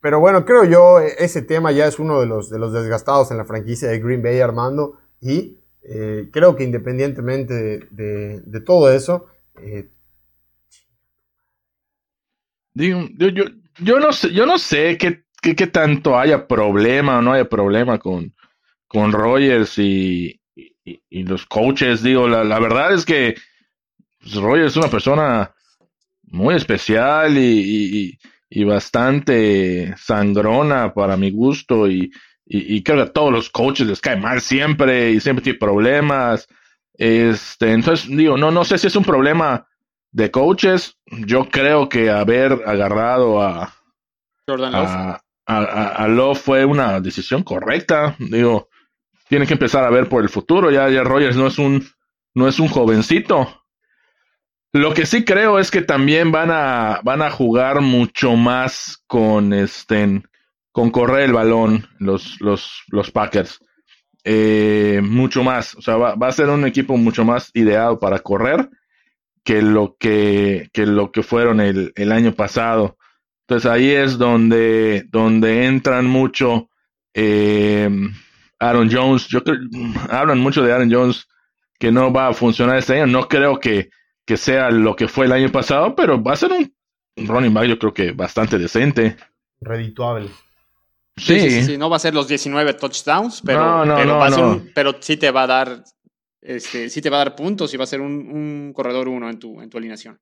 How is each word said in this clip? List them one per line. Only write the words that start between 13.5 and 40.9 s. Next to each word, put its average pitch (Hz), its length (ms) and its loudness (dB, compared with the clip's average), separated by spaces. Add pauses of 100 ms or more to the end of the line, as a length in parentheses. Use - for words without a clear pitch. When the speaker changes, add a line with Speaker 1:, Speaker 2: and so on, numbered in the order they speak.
Speaker 2:
yo 226 180 2
no 302 140 2
sé, 175 200 -4
yo 214 140 2
no 349 100 2
sé 165 420 -2
qué, 175 260 -4 (180)
qué, 165 140 0
qué 190 100 0
tanto 151 500 2
haya 139 300 2
problema 120 720 2
o 120 40 2
no 123 100 2
haya 131 160 2
problema 107 500 0
con, 90 340 -8 (540)
con 107 240 0
Rodgers 117 680 2
y, 95 640 -2 (140)
y, - 560 -20
y 92 140 -10
los 92 200 -6
coaches. 120 600 -2
Digo, 127 240 2
la, 113 160 0
la 107 160 0
verdad 127 340 0
es 170 100 -2
que, 131 300 0 (840)
pues, - 140 -18
Rodgers 127 380 0
es - 40 -4
una 160 140 0
persona 123 640 -2 (680)
muy 104 320 -2
especial 139 840 0
y, 135 40 2
y, 104 580 0
y, 92 200 -8 (300)
y 101 140 -4
bastante 104 1300 0
sangrona 107 1000 0
para 98 220 0
mi 95 160 -2
gusto 117 560 0
y, 92 240 -2 (340)
y, 101 300 -4
y 98 80 -4
creo 151 140 0
que 131 120 0
a - 20 -20
todos 147 200 2
los 113 180 -2
coaches 131 380 -2
les 98 120 -4
cae 117 200 -4
mal 120 200 -2
siempre 131 720 0
y 110 80 4
siempre 127 240 -2
tiene 127 160 -4
problemas. 120 880 0 (480)
Este, 113 760 0
entonces, 135 360 0
digo, 143 280 2
no, 151 160 2
no 170 120 2
sé 190 140 0
si - 80 0
es 180 80 0
un 202 100 2
problema 147 640 0 (440)
de 110 200 -2
coaches. 185 640 0 (300)